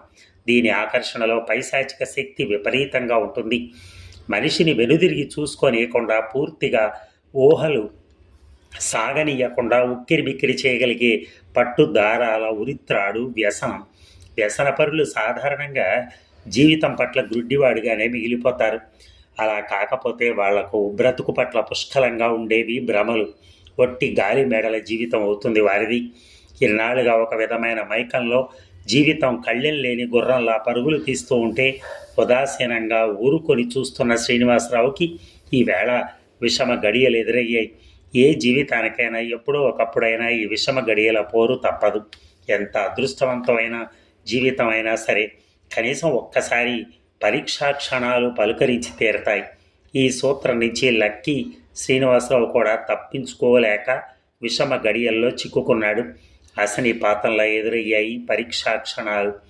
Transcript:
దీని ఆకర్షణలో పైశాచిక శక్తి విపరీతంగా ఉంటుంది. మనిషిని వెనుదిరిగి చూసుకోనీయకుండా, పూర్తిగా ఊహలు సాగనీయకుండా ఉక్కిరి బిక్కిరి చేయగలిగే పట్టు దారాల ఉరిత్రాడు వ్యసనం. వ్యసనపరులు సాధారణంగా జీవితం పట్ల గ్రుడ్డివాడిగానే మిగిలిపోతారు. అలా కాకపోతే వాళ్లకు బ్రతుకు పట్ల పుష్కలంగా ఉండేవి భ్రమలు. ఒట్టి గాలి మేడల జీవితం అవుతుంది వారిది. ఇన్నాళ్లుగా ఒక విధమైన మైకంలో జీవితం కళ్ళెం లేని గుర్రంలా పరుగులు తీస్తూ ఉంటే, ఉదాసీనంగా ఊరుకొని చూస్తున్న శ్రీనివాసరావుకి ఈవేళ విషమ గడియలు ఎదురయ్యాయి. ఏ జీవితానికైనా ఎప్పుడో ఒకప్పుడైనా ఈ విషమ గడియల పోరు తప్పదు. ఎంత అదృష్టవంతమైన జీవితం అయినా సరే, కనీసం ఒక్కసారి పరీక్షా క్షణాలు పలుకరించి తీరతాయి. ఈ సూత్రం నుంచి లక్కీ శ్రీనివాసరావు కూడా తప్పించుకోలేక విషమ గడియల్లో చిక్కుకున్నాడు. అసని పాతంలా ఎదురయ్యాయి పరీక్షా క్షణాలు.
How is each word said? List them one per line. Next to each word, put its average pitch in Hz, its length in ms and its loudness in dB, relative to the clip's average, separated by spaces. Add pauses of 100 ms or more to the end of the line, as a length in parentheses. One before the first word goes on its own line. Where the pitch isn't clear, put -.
(460)
దీని 120 240 4
ఆకర్షణలో 113 680 -2
పైశాచిక 131 640 -4
శక్తి - 400 -6
విపరీతంగా 120 720 -2
ఉంటుంది. 113 440 -2 (680)
మనిషిని 147 420 2
వెనుదిరిగి 147 540 2
చూసుకోనీయకుండా, 120 920 0
పూర్తిగా 131 640 -2 (500)
ఊహలు 139 500 4 (960)
సాగనీయకుండా 123 1040 0
ఉక్కిరి 127 380 0
బిక్కిరి 131 340 -2
చేయగలిగే 120 580 2 (400)
పట్టు 123 380 4
దారాల 110 520 2 (100)
ఉరిత్రాడు 110 760 -2
వ్యసనం. 107 500 -2 (540)
వ్యసనపరులు 143 720 0
సాధారణంగా 123 800 -2 (580)
జీవితం 147 480 4
పట్ల 123 260 -2
గ్రుడ్డివాడిగానే 117 880 0
మిగిలిపోతారు. 120 720 -2 (580)
అలా 110 220 0
కాకపోతే 107 720 -4
వాళ్లకు 101 480 0 (120)
బ్రతుకు 117 420 0
పట్ల 123 280 0
పుష్కలంగా 117 680 0
ఉండేవి 113 520 0
భ్రమలు. 110 460 0 (520)
ఒట్టి 127 340 0
గాలి 107 320 2
మేడల 113 340 0
జీవితం 113 440 -2
అవుతుంది 104 380 0
వారిది. 107 400 2 (640)
ఇన్నాళ్లుగా 117 540 2
ఒక 113 180 0
విధమైన 113 480 -2
మైకంలో 120 580 -2 (460)
జీవితం 143 540 2
కళ్ళెం 131 340 -2
లేని 123 320 -4
గుర్రంలా 120 500 2
పరుగులు 123 420 0
తీస్తూ 131 380 -2
ఉంటే, 117 300 2 (520)
ఉదాసీనంగా 117 840 2 (200)
ఊరుకొని 135 480 2
చూస్తున్న 120 480 -2
శ్రీనివాసరావుకి 120 920 2 (460)
ఈవేళ 107 360 2 (520)
విషమ 123 320 0
గడియలు 117 420 2
ఎదురయ్యాయి. 113 540 0 (440)
ఏ 127 200 6
జీవితానికైనా 120 840 0 (100)
ఎప్పుడో 139 320 -4
ఒకప్పుడైనా 117 640 0
ఈ 117 180 0
విషమ 113 340 -2
గడియల 110 400 2
పోరు 113 340 2
తప్పదు. 104 480 0 (460)
ఎంత 101 300 -2
అదృష్టవంతమైన 120 1000 -2 (480)
జీవితం 127 420 0
అయినా 110 280 0
సరే, 107 340 0 (400)
కనీసం 135 400 -2
ఒక్కసారి 123 680 -2 (440)
పరీక్షా 123 500 -2
క్షణాలు 123 580 0
పలుకరించి 117 640 0
తీరతాయి. 104 520 0 (520)
ఈ 135 160 2
సూత్రం 135 480 0
నుంచి 117 320 0
లక్కీ 110 440 0 (420)
శ్రీనివాసరావు 127 680 2
కూడా 110 300 2
తప్పించుకోలేక 120 1120 0 (520)
విషమ 131 320 0
గడియల్లో 113 540 0
చిక్కుకున్నాడు. 113 720 0 (540)
అసని 113 360 0
పాతంలా 110 580 0
ఎదురయ్యాయి 110 680 -2
పరీక్షా 117 580 -4
క్షణాలు. 104 560 -4 (180)